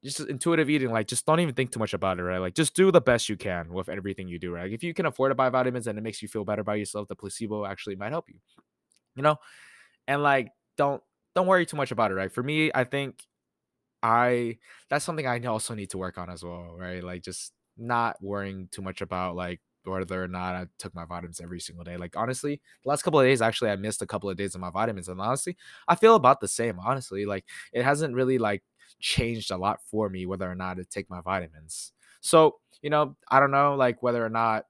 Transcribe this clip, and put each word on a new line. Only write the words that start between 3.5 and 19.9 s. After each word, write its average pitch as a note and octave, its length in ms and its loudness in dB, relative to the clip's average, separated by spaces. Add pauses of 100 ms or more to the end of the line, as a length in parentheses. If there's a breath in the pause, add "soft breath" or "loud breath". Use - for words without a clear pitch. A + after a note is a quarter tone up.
with F#2 160 -6
everything F#2+ 400 -8
you F2 100 -8
do, F2 140 -6
right? F2 120 -8
Like, F#2+ 80 -6
if A2+ 100 -8
you E3+ 120 -6
can E3 120 -2
afford C3+ 240 0
to C3+ 60 2
buy C3 120 4
vitamins B2 380 0
and G#2+ 120 -4
it G#2+ 40 -8
makes A2 200 -8
you G#2 60 -12
feel G#2+ 160 -6
better G#2 180 -2
about G#2 160 -2
yourself, G#2 300 -6
the G2 80 -10
placebo G#2 500 -8
actually G2 300 -10
might G2 140 -8
help E3 180 -8
you, - 120 -20 (760)
you C3 60 -8
know? D3+ 140 4 (720 loud breath)
And, C#3+ 140 0
like, C#3 300 4 (240)
don't, C#3+ 260 0 (340)
don't F3+ 100 4
worry F3+ 200 4
too D3+ 100 -8
much C#3 160 -2
about G#2+ 200 2
it, - 20 -2
right? F#2+ 180 -4
For A#2+ 100 -4
me, D3+ 320 2
I B2+ 100 4
think C#3 400 -6 (760)
I, A#2+ 560 2 (320 loud breath)
that's D3 140 0
something D#3 220 -4
I B2 180 -2
also A2+ 300 -2
need G2+ 160 -8
to F#2+ 80 -8
work F#2 200 -6
on F2+ 120 -10
as F2 140 -14
well, F2 340 -12
right? F2+ 260 -8
Like, F2+ 180 -10
just - 300 -12 (240)
not A#2 460 -2
worrying G2 500 -6
too G2+ 100 -12
much F#2+ 180 -8
about, F2+ 360 -4
like, F2+ 240 -6 (240)
whether F#2 380 -4